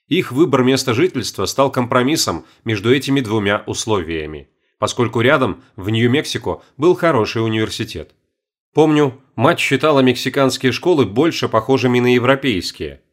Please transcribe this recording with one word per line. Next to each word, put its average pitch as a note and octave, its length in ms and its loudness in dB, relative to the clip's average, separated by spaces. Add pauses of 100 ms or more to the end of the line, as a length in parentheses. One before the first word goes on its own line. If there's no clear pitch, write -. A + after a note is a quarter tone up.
Их E3 260 -2
выбор C3+ 300 2
места C3 300 2
жительства A2+ 540 -2
стал C3+ 240 0
компромиссом B2 720 -2 (200)
между A2 280 0
этими C#3 280 0
двумя G#2 460 0
условиями, D#2+ 840 -6 (280)
поскольку A2+ 420 -2
рядом, B2+ 420 0 (140)
в F#2+ 120 -8
Нью-Мексико, A2+ 760 -2 (140)
был F3 180 2
хороший A#2+ 500 0
университет. A2 680 -4 (600)
Помню, D3 460 2 (140)
мать D#3+ 240 2
считала C#3+ 420 2
мексиканские B2+ 720 0
школы C#3+ 340 2
больше B2 420 0
похожими B2 520 2
на B2 140 4
европейские, A#2 880 -2 (100)